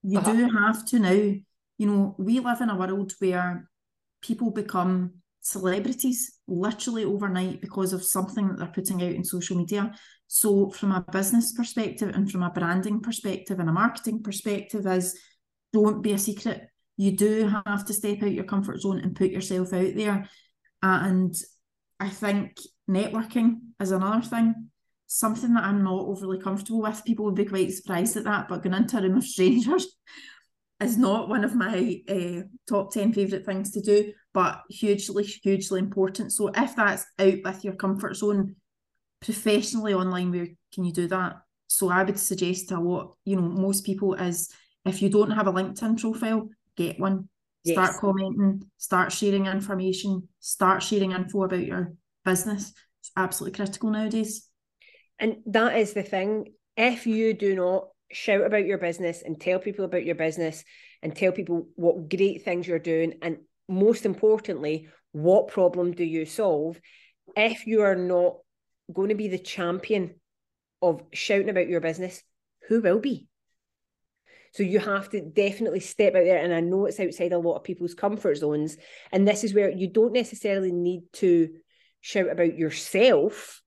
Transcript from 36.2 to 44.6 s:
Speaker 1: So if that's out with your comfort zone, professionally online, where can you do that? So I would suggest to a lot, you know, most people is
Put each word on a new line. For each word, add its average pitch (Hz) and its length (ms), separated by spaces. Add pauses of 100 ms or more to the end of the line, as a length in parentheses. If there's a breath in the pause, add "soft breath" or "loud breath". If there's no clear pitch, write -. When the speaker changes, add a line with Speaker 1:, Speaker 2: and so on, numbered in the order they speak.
Speaker 1:
So 202 160
if 233 280
that's 208 280 (140)
out 190 260
with 190 200
your 190 100
comfort 196 400
zone, 202 420 (640)
professionally 214 760
online, 180 360
where 175 180 (240)
can 180 120
you 175 80
do 175 160
that? 185 280 (300)
So - 240
I 185 140
would 196 140
suggest 180 500
to 180 100
a - 20
lot, 175 440
you 196 120
know, 180 60
most 190 420
people 196 300
is 175 360 (340 soft breath)